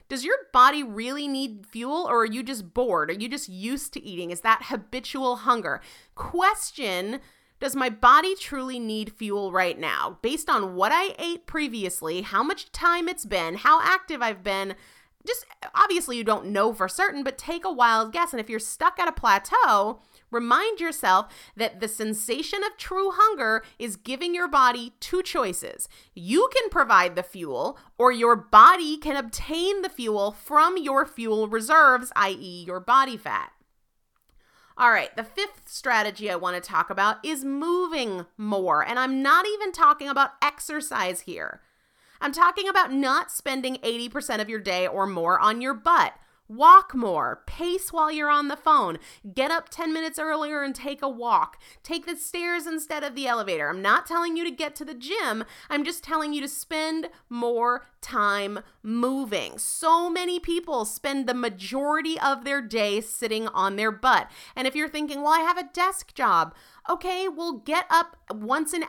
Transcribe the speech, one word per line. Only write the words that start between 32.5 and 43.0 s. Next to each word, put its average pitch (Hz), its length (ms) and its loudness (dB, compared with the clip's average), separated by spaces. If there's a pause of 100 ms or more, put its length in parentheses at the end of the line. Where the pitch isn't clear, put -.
your 180 140 -8
body 254 380 2
fat. 101 340 -8 (1300)
All 240 120 6
right, 196 240 0
the 226 100 -8
fifth 392 420 -10
strategy 208 640 -2
I 180 60 -4
want 180 200 -4
to 175 100 -10
talk 170 220 -2
about 202 340 0
is 294 220 -6
moving 285 800 -2 (140)
more. 190 440 0
And 240 160 -2
I'm 262 220 0
not 311 260 4
even 415 260 -4
talking 339 360 4
about 269 220 2 (100)
exercise 285 840 -4
here. - 380 -12 (640)
I'm 285 100 -2
talking 359 360 2
about 370 240 2
not 277 380 0